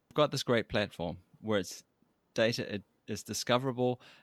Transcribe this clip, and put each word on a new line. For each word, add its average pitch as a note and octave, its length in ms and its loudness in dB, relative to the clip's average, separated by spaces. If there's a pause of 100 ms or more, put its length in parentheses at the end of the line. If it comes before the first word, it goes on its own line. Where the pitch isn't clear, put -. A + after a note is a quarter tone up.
(100)
I've - 40 -14
got D3 180 4
this C#3 100 -4
great A#2 260 2
platform G2 500 -2 (220)
where G#2+ 200 0
it's - 240 -8 (500)
data, A2+ 400 0
it G2+ 80 -6 (240)
is G#2+ 160 -8
discoverable, B2 800 -2 (220)